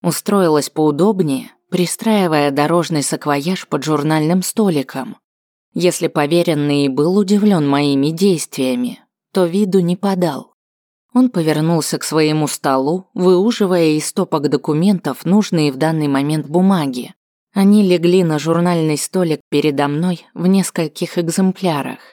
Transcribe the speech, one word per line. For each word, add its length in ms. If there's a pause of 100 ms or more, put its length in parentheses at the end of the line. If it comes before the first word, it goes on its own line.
Устроилась 680
поудобнее, 800 (180)
пристраивая 800
дорожный 520
саквояж 640
под 160
журнальным 600
столиком. 760 (580)
Если 320
поверенный 800
и 40
был 280
удивлен 520
моими 420
действиями, 880 (320)
то 140
виду 340
не 160
подал. 580 (580)
Он 180
повернулся 680
к 60
своему 420
столу, 680
выуживая 840
из 100
стопок 420
документов 760
нужные 480
в 40
данный 320
момент 380
бумаги. 680 (380)
Они 300
легли 400
на 160
журнальный 600
столик 420 (100)
передо 380
мной 460
в 120
нескольких 720
экземплярах. 800 (140)